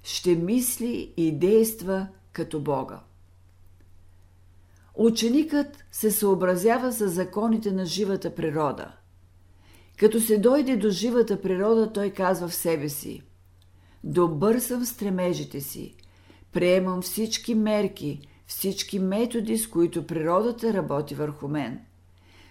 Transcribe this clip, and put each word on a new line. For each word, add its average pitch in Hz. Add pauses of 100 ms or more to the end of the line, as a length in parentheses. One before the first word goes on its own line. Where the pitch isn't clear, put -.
ще -
мисли 226
и 160
действа 190 (240)
като 160
Бога. 131 (1900)
Ученикът 240
се -
съобразява 196
с 208
законите 202
на 185
живата 185
природа. 151 (1000)
Като 220
се 220
дойде 254
до 208
живата 226
природа, 214
той 202
казва 185
в 170
себе 156
си: - (840)
„Добър 170
съм 247
в 240
стремежите 180
си, - (560)
приемам 185
всички 220
мерки, 208 (180)
всички -
методи, 220
с 220
които 170
природата 202
работи 147
върху 147
мен. 139 (720)